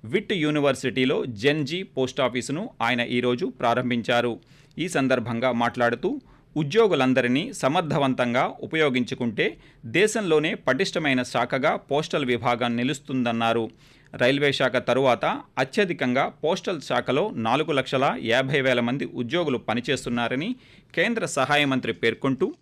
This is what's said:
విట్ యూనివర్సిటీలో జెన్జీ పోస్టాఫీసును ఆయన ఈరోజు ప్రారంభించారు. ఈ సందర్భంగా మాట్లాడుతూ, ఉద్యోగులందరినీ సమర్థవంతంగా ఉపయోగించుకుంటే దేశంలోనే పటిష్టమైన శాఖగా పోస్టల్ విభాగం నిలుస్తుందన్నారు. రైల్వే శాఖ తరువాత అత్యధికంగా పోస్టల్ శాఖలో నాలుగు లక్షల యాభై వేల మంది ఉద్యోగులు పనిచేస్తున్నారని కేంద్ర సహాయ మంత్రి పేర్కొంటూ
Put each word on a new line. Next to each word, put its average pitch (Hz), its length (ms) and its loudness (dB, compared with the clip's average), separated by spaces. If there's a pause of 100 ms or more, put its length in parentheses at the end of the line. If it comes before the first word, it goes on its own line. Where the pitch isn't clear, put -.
విట్ 185 300 -2
యూనివర్సిటీలో 143 840 2 (180)
జెన్జీ 143 480 0
పోస్టాఫీసును 131 800 -2 (180)
ఆయన 120 280 2
ఈరోజు 123 360 0
ప్రారంభించారు. 120 880 0 (440)
ఈ 160 100 -4
సందర్భంగా 127 640 0
మాట్లాడుతూ, 120 580 0 (460)
ఉద్యోగులందరినీ 143 880 2 (100)
సమర్థవంతంగా 139 920 0 (180)
ఉపయోగించుకుంటే 127 840 0 (400)
దేశంలోనే 165 720 2
పటిష్టమైన 139 680 0
శాఖగా 131 520 0
పోస్టల్ 156 500 -2
విభాగం 120 520 0
నిలుస్తుందన్నారు. 117 880 0 (500)
రైల్వే 139 360 2
శాఖ 131 260 0
తరువాత 123 480 2 (320)
అత్యధికంగా 139 720 0 (160)
పోస్టల్ 175 380 -2
శాఖలో 127 420 -2 (240)
నాలుగు 151 240 0
లక్షల 131 340 0 (180)
యాభై 135 380 2
వేల 127 180 2
మంది 127 360 -2
ఉద్యోగులు 127 420 -2
పనిచేస్తున్నారని 123 960 -4 (400)
కేంద్ర 208 300 0
సహాయ 147 400 2
మంత్రి 123 280 0
పేర్కొంటూ 131 540 0 (140)